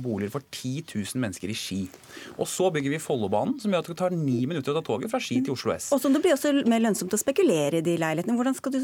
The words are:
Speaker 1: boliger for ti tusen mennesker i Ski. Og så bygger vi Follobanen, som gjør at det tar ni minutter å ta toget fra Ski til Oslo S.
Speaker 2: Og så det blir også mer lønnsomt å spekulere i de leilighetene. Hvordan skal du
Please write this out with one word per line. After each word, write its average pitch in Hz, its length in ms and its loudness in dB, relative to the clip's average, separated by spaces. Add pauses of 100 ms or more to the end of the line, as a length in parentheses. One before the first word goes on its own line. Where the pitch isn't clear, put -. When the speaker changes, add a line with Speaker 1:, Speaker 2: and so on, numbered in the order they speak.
Speaker 1:
boliger 104 320 -2
for 143 180 -6
ti 127 220 -6 (100)
tusen 104 380 -4
mennesker 92 260 -6
i 110 80 -6
Ski. - 220 -6 (580)
Og - 120 -2
så 185 240 2
bygger 143 200 0
vi 160 80 -4
Follobanen, 117 600 0
som 208 120 0
gjør 170 80 2
at - 80 -8
det 170 140 -8
tar 185 100 2
ni 135 320 2
minutter 143 300 -2
å - 20 2
ta 160 80 -2
toget - 240 -2
fra 254 140 -2
Ski - 180 0
til 262 160 -2
Oslo 101 160 0
S. - 220 -6
Speaker 2:
Og 269 80 2
så 285 100 4
det 302 80 2
blir 339 140 6
også 294 180 2 (160)
mer 226 160 4
lønnsomt 196 320 0
å - 20 2
spekulere 165 640 2
i 156 40 0
de 170 120 2
leilighetene. 165 400 0
Hvordan 254 200 0
skal 269 200 -4
du - 60 2